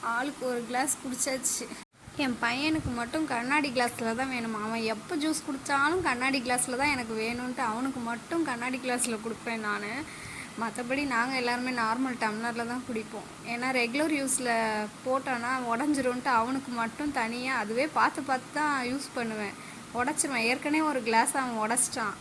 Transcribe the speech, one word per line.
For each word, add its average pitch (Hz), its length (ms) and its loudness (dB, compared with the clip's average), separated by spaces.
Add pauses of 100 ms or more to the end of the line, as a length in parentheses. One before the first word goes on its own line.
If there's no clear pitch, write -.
(140)
ஆளுக்கு 262 340 -2
ஒரு 240 220 0
கிளாஸ் 254 320 2
குடிச்சாச்சு. 262 640 -2 (580)
என் 247 180 2
பையனுக்கு 262 580 2
மட்டும் 277 340 0
கண்ணாடி 269 420 2
கிளாஸ்ல 240 440 2
தான் 262 160 -2
வேணுமா. 226 320 -2
அவன் 226 280 -2
எப்போ 277 280 -6
ஜூஸ் 311 240 0
குடிச்சாலும் 285 600 2
கண்ணாடி 262 380 2
கிளாஸ்ல 247 360 0
தான் 294 140 4
எனக்கு 226 260 -4
வேணும்ன்ட்டு 247 500 -2
அவனுக்கு 254 380 -2
மட்டும் 311 400 0
கண்ணாடி 247 360 -2
கிளாஸ்ல 247 400 0
கொடுப்பேன் 226 420 -4
நானு. 208 240 -2 (720)
மத்தபடி 247 420 -2 (120)
நாங்க 240 260 2
எல்லாருமே 247 300 0 (100)
நார்மல் 240 420 0
டம்ளர்ல 226 480 0
தான் 247 160 -4
குடிப்போம். 220 400 -6 (240)
ஏன்னா 240 160 -2 (140)
ரெகுலர் 285 380 2
யூஸ்ல 269 300 0 (540)
போட்டோன்னா 254 480 0 (220)
உடஞ்சிரும்ன்ட்டு 254 680 2
அவனுக்கு 254 420 0
மட்டும் 277 380 -2
தனியா 240 340 0 (100)
அதுவே 226 220 2 (140)
பார்த்து 302 220 4 (100)
பார்த்து 262 260 -2
தான் 294 160 2 (160)
யூஸ் 269 180 -4 (100)
பண்ணுவேன். 214 380 -2 (440)
உடைச்சிருவேன். 262 500 2
ஏற்கனவே 302 400 2
ஒரு 262 200 0
கிளாஸ் 233 320 6
அவன் 240 240 0
உடைச்சிட்டான். 226 560 0